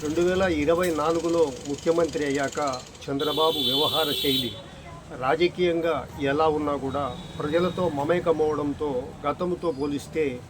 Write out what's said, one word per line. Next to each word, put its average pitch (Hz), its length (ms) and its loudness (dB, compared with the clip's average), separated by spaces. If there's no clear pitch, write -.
రెండు 156 180 0
వేల 185 200 2
ఇరవై 170 500 2
నాలుగులో 160 600 2
ముఖ్యమంత్రి 160 560 2
అయ్యాక 139 560 0
చంద్రబాబు 151 500 2
వ్యవహార 143 520 2
శైలి 131 400 0
రాజకీయంగా 165 880 2
ఎలా 147 260 4
ఉన్నా 151 280 2
కూడా 131 400 -4
ప్రజలతో 175 500 2
మమేకమవడంతో 147 1120 0
గతంతో 175 440 -2
పోలిస్తే 143 680 -4